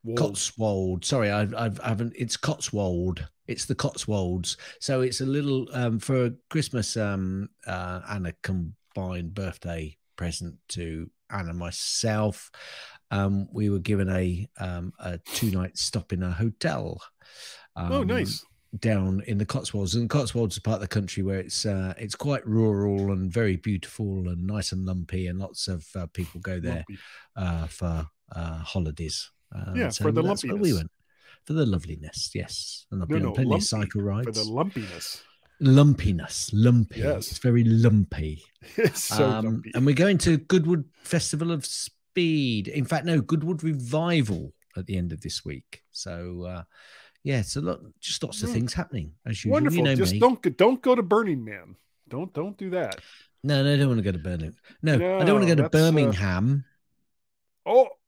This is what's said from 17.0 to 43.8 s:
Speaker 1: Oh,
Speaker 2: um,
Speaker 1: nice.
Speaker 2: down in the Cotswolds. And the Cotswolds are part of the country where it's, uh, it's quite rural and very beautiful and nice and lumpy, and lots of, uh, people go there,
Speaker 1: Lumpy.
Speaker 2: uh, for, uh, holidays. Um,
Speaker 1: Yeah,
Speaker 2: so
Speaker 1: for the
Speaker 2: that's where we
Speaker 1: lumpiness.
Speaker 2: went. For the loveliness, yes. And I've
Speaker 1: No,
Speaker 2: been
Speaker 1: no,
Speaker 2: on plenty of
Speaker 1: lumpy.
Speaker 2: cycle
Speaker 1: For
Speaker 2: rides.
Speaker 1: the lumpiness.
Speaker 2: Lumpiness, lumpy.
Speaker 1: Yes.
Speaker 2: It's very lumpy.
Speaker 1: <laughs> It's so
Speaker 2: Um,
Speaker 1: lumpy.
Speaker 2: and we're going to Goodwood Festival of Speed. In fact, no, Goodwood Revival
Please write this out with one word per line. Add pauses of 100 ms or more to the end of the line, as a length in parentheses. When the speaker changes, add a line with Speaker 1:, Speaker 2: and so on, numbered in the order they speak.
Speaker 1:
Oh,
Speaker 2:
um,
Speaker 1:
nice. (340)
Speaker 2:
down
in
the
Cotswolds.
And
the
Cotswolds
are
part
of
the
country
where
it's,
uh,
it's
quite
rural
and
very
beautiful
and
nice
and
lumpy,
and
lots
of, (100)
uh,
people
go
there,
Speaker 1:
Lumpy. (380)
Speaker 2:
uh,
for, (260)
uh,
holidays. (220)
Um,
Speaker 1:
Yeah,
Speaker 2:
so
Speaker 1:
for
the
Speaker 2:
that's
where
we
Speaker 1:
lumpiness.
Speaker 2:
went. (560)
For
the
loveliness,
yes.
And
I've
Speaker 1:
No,
Speaker 2:
been
Speaker 1:
no,
Speaker 2:
on
plenty
of
Speaker 1:
lumpy.
Speaker 2:
cycle
Speaker 1:
For
Speaker 2:
rides.
Speaker 1:
the
lumpiness. (360)
Speaker 2:
Lumpiness,
lumpy.
Speaker 1:
Yes.
Speaker 2:
It's
very
lumpy. (160)
Speaker 1:
<laughs>
It's
so
Speaker 2:
Um,
Speaker 1:
lumpy.
Speaker 2:
and
we're
going
to
Goodwood (180)
Festival
of
Speed.
In
fact,
no,
Goodwood
Revival (240)